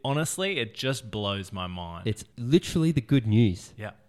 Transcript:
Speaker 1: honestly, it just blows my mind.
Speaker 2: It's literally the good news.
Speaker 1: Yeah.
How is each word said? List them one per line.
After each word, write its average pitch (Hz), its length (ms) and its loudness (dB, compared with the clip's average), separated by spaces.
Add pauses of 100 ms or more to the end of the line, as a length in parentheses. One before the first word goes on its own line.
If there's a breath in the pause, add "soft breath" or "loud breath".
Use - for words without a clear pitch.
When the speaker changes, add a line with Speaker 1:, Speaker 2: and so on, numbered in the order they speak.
Speaker 1:
honestly, 160 540 -2
it 113 180 -4
just 131 340 -4
blows 101 440 -4
my 92 140 -6
mind. 87 400 -8
Speaker 2:
It's - 180 -4 (120)
literally 160 540 2
the 147 100 0
good 127 240 4
news. 107 520 4
Speaker 1:
Yeah. 104 140 -10 (180)